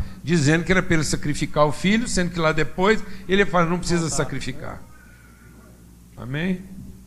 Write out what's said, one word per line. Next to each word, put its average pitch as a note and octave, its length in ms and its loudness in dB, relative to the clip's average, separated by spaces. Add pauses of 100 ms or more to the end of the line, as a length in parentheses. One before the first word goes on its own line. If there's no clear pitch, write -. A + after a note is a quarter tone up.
(240)
dizendo D#3+ 400 4
que F#3+ 80 2
era F#3 100 4
pra E3+ 120 0
ele D#3 100 2
sacrificar D3+ 640 0
o D3 60 2
filho, A3 360 0
sendo F3 220 0
que E3+ 100 -6
lá D#3+ 120 2
depois F#3 520 2 (240)
ele G3 160 4
fala, F3+ 220 4
"Não F3 120 0
precisa E3 300 0
sacrificar." C3 720 -6 (1400)
Amém? D#3+ 480 -4 (420)